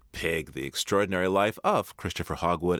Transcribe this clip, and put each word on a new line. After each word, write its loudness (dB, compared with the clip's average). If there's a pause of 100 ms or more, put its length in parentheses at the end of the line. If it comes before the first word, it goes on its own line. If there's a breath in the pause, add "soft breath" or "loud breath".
(140)
Pig, -4
The -6
Extraordinary 0
Life 2
of 0
Christopher -6
Hogwood, 0